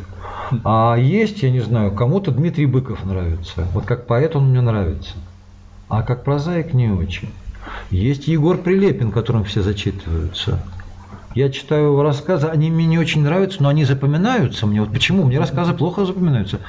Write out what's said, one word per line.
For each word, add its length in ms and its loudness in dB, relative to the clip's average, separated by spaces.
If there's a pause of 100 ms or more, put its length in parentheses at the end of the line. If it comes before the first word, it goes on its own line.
(640)
А 320 2
есть, 460 2
я 80 2
не 100 2
знаю, 320 0
кому-то 400 0
Дмитрий 360 0
Быков 360 -2
нравится. 680 -4
Вот 120 -2
как 200 -4
поэт 300 0
он 140 4
мне 120 4
нравится. 520 0 (760)
А 140 0
как 200 -4
прозаик 500 -2
не 160 2
очень. 400 -4 (600)
Есть 380 0
Егор 300 2
Прилепин, 540 2
которым 320 0
все 200 -2
зачитываются. 960 -2 (720)
Я 160 2
читаю 380 0
его 160 4
рассказы, 440 0
они 220 2
мне 160 2
не 140 4
очень 240 2
нравятся, 400 2
но 60 4
они 160 4
запоминаются 840 2
мне. 140 2
Вот 100 -2
почему? 320 2
Мне 160 2
рассказы 340 0
плохо 320 -2
запоминаются. 640 0